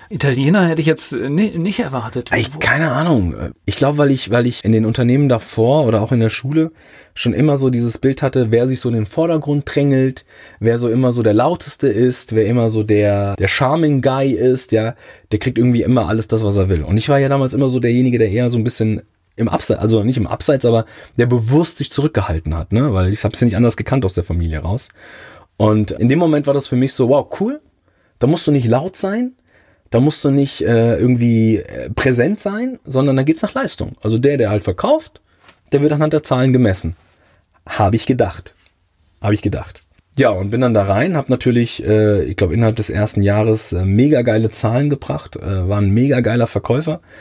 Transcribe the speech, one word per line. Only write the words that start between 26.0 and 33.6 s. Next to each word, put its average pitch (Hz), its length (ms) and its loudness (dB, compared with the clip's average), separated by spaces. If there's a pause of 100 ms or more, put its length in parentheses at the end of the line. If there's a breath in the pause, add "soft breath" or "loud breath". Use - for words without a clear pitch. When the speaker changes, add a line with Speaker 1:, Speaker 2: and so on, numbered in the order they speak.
Speaker 2:
dem 147 100 2
Moment 151 280 2
war 139 60 2
das 139 140 -2
für - 80 -2
mich 127 180 0
so, 123 140 0
wow, 131 200 2 (120)
cool, 262 220 -2 (580)
da - 80 2
musst 165 180 0
du 151 60 2
nicht 131 160 0
laut 135 300 -2
sein, 233 360 -4 (560 soft breath)
da 117 120 2
musst 147 240 0
du 143 60 4
nicht, 139 300 0
äh, 113 380 2
irgendwie, 113 580 2
äh, - 320 -10
präsent 131 520 0
sein, 233 440 -6
sondern 135 300 0
da 131 80 0
geht's 160 180 0
nach 208 120 -4
Leistung. - 480 -6